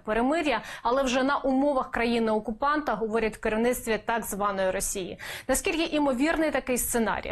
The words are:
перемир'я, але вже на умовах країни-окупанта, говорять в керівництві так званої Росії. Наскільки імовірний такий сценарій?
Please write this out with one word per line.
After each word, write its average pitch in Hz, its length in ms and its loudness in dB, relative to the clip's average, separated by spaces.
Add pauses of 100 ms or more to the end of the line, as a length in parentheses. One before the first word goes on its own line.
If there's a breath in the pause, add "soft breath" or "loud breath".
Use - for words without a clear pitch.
перемир'я, 247 560 2 (220 loud breath)
але 254 200 2
вже 262 200 2
на 277 140 2
умовах 269 540 2
країни-окупанта, 233 1000 0
говорять 214 420 -2
в - 40 -20
керівництві 226 680 0
так 226 200 -2
званої 190 460 0
Росії. 190 480 -4 (280 loud breath)
Наскільки 320 360 0
імовірний 294 680 2
такий 262 260 0
сценарій? 226 320 0 (220)